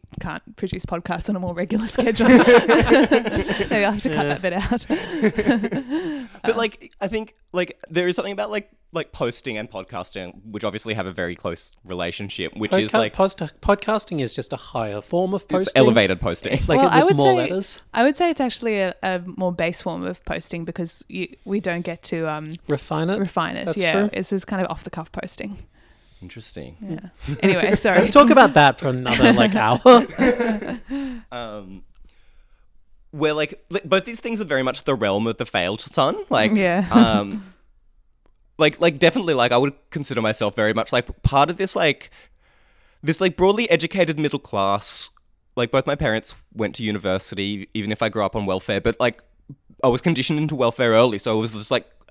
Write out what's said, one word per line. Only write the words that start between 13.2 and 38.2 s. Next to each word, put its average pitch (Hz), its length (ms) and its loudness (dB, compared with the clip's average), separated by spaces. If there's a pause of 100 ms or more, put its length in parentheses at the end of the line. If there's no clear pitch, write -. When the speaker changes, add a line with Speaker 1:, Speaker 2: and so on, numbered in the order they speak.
Speaker 2:
podcasting 202 600 -2
is 120 140 -4
just - 180 -8
a 135 40 -4
higher 107 440 -6
form 185 340 -2
of 190 80 -6
Speaker 3:
it's - 100 -18
Speaker 2:
posting. 185 280 2
Speaker 3:
elevated 110 400 4
posting. - 320 -4 (160)
Speaker 2:
Like, 156 100 4
Speaker 1:
Well, - 100 4
I - 100 4
Speaker 2:
with 311 100 6
Speaker 1:
would 392 80 4
Speaker 2:
more 143 160 6
Speaker 1:
say, 123 40 4
Speaker 2:
letters. 175 460 -4 (120)
Speaker 1:
I 233 100 2
would 285 120 2
say 349 140 2
it's 294 100 -2
actually 226 400 -2
a, 185 220 -2
a 185 220 -2
more 185 280 -4
base 170 300 -4
form 175 240 -8
of 180 180 -10
posting 170 400 -8
because 170 440 -10
you, 180 200 -8 (160)
we 196 140 -4
don't 175 240 -4
get 170 220 -12
to, 165 240 -6
um, 151 220 -8 (180)
Speaker 2:
Refine 156 420 -2
it. 196 80 -2
Speaker 1:
refine 175 380 -4
it. - 100 -8
Speaker 2:
That's 165 120 -4
Speaker 1:
Yeah, 170 140 0
Speaker 2:
true. 202 200 0
Speaker 1:
it's, 190 200 -6
it's 190 120 -4
kind 190 200 -4
of - 60 -4
off - 140 -12
the - 60 -14
cuff 165 200 -12
posting. - 480 -12 (640)
Speaker 3:
Interesting. 82 580 -16
Speaker 1:
Yeah. 175 600 -12
Anyway, 190 320 2
Speaker 2:
<laughs> - 20 4
Speaker 1:
sorry. 185 220 2
Speaker 2:
Let's - 140 4
talk 285 180 8
about 262 240 8
that 143 240 6
for 156 100 -4
another, 127 440 4
like, 214 220 4
Speaker 1:
<laughs> - 20 0
Speaker 2:
hour. 226 500 8 (1300)
Speaker 3:
Um, 104 500 -12 (1300)
where, 151 220 0
like, 151 380 -4
li-, 185 140 -2
both 190 200 2
these 226 160 -8
things 226 200 -4
are 214 40 -6
very 143 180 0
much 127 220 -4
the 139 100 0
realm 104 320 0
of 113 120 -4
the 120 80 -6
failed 98 340 -2
son. 147 360 0 (120)
Like, 123 260 2
Speaker 1:
Yeah. 185 340 0
<laughs> - 40 -4
Speaker 3:
um, 104 640 2 (1040)